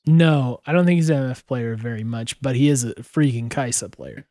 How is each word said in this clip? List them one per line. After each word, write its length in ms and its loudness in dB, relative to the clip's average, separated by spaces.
No, 600 4
I 80 -6
don't 120 4
think 120 4
he's 120 0
an 140 2
M 80 -4
F 160 -12
player 280 -4
very 280 -8
much, 380 -8
but 140 -2
he 140 4
is 140 2
a 120 -6
freaking 540 -2
Kai'Sa 420 -4
player. 400 -16